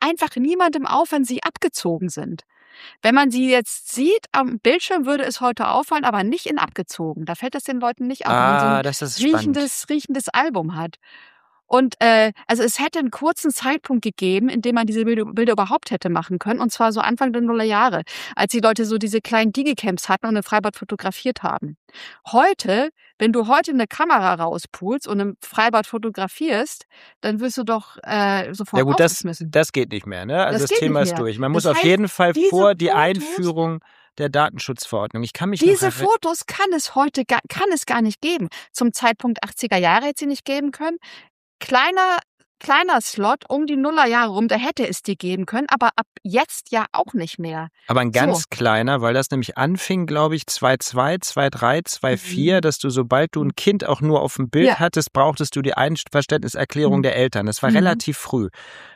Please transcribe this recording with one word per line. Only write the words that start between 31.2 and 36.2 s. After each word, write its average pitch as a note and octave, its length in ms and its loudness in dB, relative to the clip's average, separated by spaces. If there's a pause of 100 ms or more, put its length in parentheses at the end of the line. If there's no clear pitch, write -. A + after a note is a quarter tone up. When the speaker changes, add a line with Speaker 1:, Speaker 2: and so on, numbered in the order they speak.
Speaker 2:
Man C3+ 140 0
Speaker 1:
Das G3+ 100 2
Speaker 2:
muss E3+ 80 4
auf D3 60 4
Speaker 1:
heißt, E3 100 4
Speaker 2:
jeden F#3+ 220 4
Fall F3 240 2
Speaker 1:
diese E4+ 160 2
Speaker 2:
vor G3+ 260 4
die E3+ 120 -2
Speaker 1:
Fotos D#3 140 2
Speaker 2:
Einführung F3 800 -2 (400)
der D3 100 -2
Datenschutzverordnung. A#2+ 960 -2
Ich A#2 120 -8
kann F3+ 160 -4
mich G3+ 100 -2
noch E4 80 4
Speaker 1:
Diese F#4+ 180 4
Speaker 2:
erre- F#4 60 -2
Speaker 1:
Fotos F4+ 540 -2